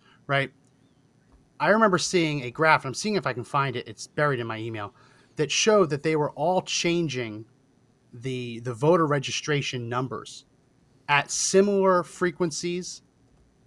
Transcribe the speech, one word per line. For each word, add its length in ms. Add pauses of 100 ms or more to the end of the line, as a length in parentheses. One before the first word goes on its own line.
(260)
right? 260 (1080)
I 100
remember 280
seeing 460
a 80
graph, 340
and 60
I'm 40
seeing 220
if 100
I 60
can 120
find 300
it, 140
it's 180
buried 320
in 80
my 120
email, 340 (440)
that 140
showed 400
that 120
they 140
were 160
all 300
changing 840 (680)
the, 480
the 140
voter 320
registration 840
numbers 560 (640)
at 220
similar 720
frequencies, 1000 (640)